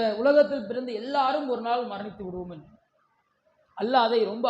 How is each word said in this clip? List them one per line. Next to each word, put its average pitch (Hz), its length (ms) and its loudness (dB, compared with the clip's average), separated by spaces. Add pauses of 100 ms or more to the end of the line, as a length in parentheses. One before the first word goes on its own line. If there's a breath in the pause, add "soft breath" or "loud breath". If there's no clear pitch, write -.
(180)
உலகத்தில் 285 480 4
பிறந்த 247 260 -6
எல்லாரும் 269 560 0
ஒரு 233 120 -2
நாள் 240 260 -2
மரணித்து 202 380 -10
விடுவோம் 180 300 -10
என்று. 156 140 -18 (1080)
அல்லாஹ் 233 320 2
அதை 233 160 2
ரொம்ப 220 260 -6